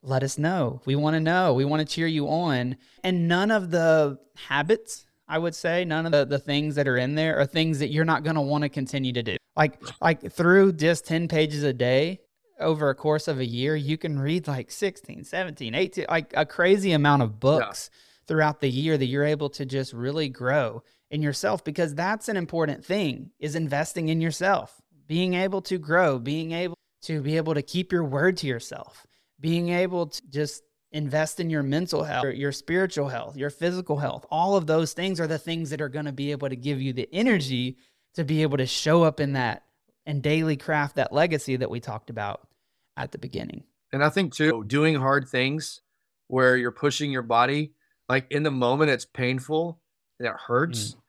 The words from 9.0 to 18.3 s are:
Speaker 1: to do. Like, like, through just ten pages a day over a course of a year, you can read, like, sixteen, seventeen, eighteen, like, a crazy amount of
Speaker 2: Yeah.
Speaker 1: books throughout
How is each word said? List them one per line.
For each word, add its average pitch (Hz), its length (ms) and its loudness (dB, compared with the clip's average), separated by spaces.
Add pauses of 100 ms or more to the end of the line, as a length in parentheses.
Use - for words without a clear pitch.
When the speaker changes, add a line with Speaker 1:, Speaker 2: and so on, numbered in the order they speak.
Speaker 1:
to 123 80 0
do. 104 140 -2 (200)
Like, 156 240 2 (220)
like, 165 300 2
through 190 420 6
just 160 320 2
ten 165 220 -2
pages 151 340 2
a 139 100 2
day 131 480 2 (400)
over 151 300 2
a 131 40 0
course 151 320 0
of 147 140 -2
a 131 60 0
year, 127 280 0
you 151 220 -2
can 156 220 -4
read, 156 280 -2
like, 135 240 -6
sixteen, - 540 -6
seventeen, 151 500 -6
eighteen, 180 360 -2
like, - 260 -2
a 151 80 4
crazy 185 480 2
amount 147 300 6
of 110 80 0
Speaker 2:
Yeah. 104 100 -10
Speaker 1:
books 127 480 0 (380)
throughout 151 340 2